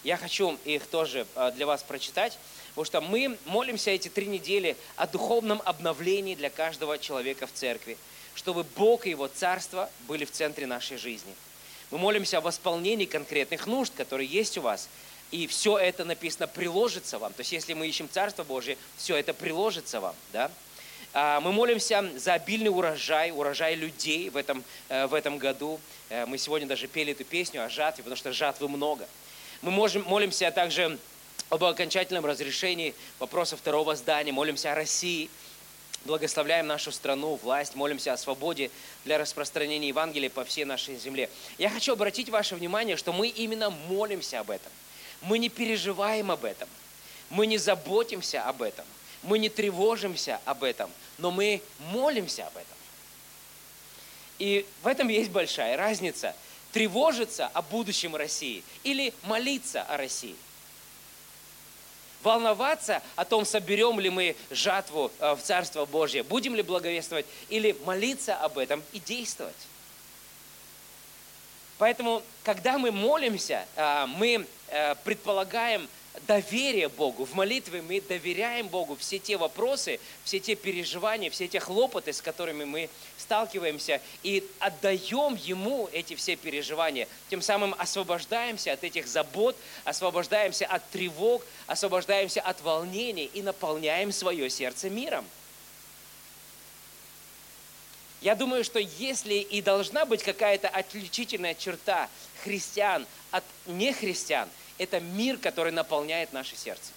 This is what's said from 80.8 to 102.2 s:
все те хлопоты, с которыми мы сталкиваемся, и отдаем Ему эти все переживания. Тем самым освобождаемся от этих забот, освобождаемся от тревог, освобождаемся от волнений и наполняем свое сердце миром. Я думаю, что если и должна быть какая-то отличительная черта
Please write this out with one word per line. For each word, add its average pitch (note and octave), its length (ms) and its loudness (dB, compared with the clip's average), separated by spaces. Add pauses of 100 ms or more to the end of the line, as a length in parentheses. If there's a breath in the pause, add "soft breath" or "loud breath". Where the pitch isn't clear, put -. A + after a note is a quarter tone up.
все F3+ 180 -4
те F#3 120 -2
хлопоты, G3+ 520 2
с - 100 -4
которыми D#3+ 420 -4
мы D#3 260 -4 (280 loud breath)
сталкиваемся, E3 840 0 (220 loud breath)
и G3 200 2 (140)
отдаем G3 800 2
Ему G3 580 -2
эти E3 220 -6
все F3 200 0
переживания. D3 720 -2 (220 loud breath)
Тем F#3 120 -2
самым G3+ 360 2
освобождаемся F#3 960 -2
от C3+ 100 -4
этих D#3+ 240 -4
забот, D3+ 480 2 (280 loud breath)
освобождаемся F3+ 840 2
от - 240 -2
тревог, F#3 540 2 (240 loud breath)
освобождаемся F#3+ 760 2
от F#3 200 -2
волнений E3+ 720 -2
и G3 120 -6
наполняем E3 680 0
свое F3 380 0
сердце B2+ 400 -4
миром. A3 360 -2 (3000)
Я G3+ 120 4
думаю, B3+ 300 2
что - 160 0
если G#3 560 -2
и G3+ 260 0
должна G3+ 440 4
быть A#3 180 2
какая-то G3+ 440 2
отличительная F#3 840 -2
черта E3+ 560 0 (340 loud breath)